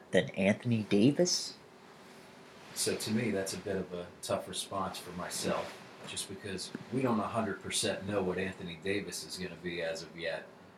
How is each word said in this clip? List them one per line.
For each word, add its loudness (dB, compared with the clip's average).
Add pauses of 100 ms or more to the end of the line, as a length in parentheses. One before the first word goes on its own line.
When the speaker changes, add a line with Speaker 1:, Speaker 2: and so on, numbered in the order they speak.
(100)
Speaker 1:
than 6
Anthony 4
Davis? 6 (1200)
Speaker 2:
So 2
to -2
me, 4
that's 0
a -6
bit -2
of -2
a -6 (160)
tough 0
response -4
for -10
myself, -2 (320)
just -6
because -6 (220)
we 2
don't 4
a 2
hundred -2
percent -2
know 2
what 2
Anthony -4
Davis -2
is -8
gonna -8
be -2
as -2
of -12
yet, -4 (320)